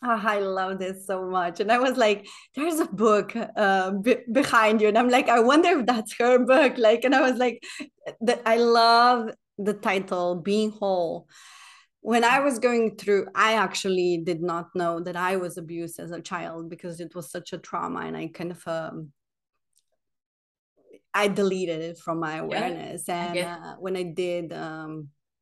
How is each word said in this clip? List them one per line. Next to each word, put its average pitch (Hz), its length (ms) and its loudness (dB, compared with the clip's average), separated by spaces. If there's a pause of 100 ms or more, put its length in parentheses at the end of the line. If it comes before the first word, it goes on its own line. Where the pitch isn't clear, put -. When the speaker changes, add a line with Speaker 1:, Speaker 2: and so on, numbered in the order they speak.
Speaker 1:
Oh, 226 160 -2
I 214 180 0
love 190 380 -4
this 190 280 -8
so 185 240 -4
much. 175 300 -2
And 214 120 0
I 247 60 4
was 254 180 0
like, 214 300 2 (280)
"There's 311 240 -2
a 311 60 2
book, 208 500 2
uh, 196 580 0
be-, 208 380 0
behind 220 520 4
you." 208 60 6
And 208 100 4
I'm 247 100 4
like, 247 220 4
"I 240 100 6
wonder 311 380 4
if 214 80 -2
that's 226 320 -2
her 247 260 4
book." 262 320 4
Like, 233 280 4
and 262 100 4
I 262 80 4
was 254 160 2
like, 247 240 0 (580)
the, - 260 0
I 226 100 4
love 233 720 6 (260)
the 208 160 -2
title, 190 640 -2
Being 208 360 0
Whole. 180 540 -4 (720)
When 233 220 0
I 254 180 4
was 277 180 0
going 233 380 0
through, 202 380 0
I 220 200 2
actually 185 680 0
did 165 200 -4
not 170 320 -4
know 170 260 -2
that 175 160 -8
I 180 200 -2
was 180 200 -6
abused 170 420 -10
as 170 120 -12
a 170 100 -10
child, 165 480 -10
because 175 320 -12
it 165 140 -14
was 175 160 -14
such 175 240 -12
a 175 40 -8
trauma. 170 420 -8
And 165 160 -10
I 160 100 -8
kind 175 240 -10
of, 170 160 -16
um, 160 460 -10 (2000)
I 208 140 2
deleted 185 520 -2
it 170 180 -10
from 165 220 -6
my 156 140 -4
Speaker 2:
Yeah, 160 80 -8
Speaker 1:
awareness. 170 640 -6
Speaker 2:
I 185 40 -4
Speaker 1:
And, 175 220 -6
Speaker 2:
get 180 120 -4
Speaker 1:
uh, 170 320 -12
when 185 180 -6
I 180 60 -4
did, 175 500 -6
um, 156 560 -10 (340)